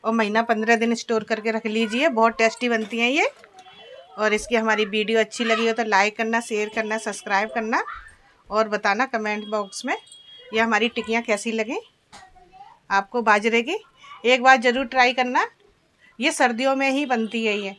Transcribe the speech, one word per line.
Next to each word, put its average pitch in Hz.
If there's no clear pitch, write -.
और 226
महीना 220
पन्द्रह 226
दिन 233
स्टोर 226
करके 220
रख 220
लीजिए, 226
बहुत 226
टेस्टी 226
बनती 226
हैं 240
ये। 349
और 214
इसकी 214
हमारी 220
वीडियो 214
अच्छी 220
लगी 226
हो 226
तो 226
लाइक 208
करना, 226
शेयर 214
करना, 214
सब्सक्राइब 202
करना 233
और 214
बताना 208
कमेंट 214
बॉक्स 208
में 311
ये 220
हमारी 226
टिक्कियाँ 226
कैसी 226
लगीं 220
आपको 202
बाजरे 220
की। 311
एक 240
बार 262
ज़रूर 254
ट्राई 254
करना, 254
ये 285
सर्दियों 269
में 269
ही 285
बनती 226
है 208
ये 196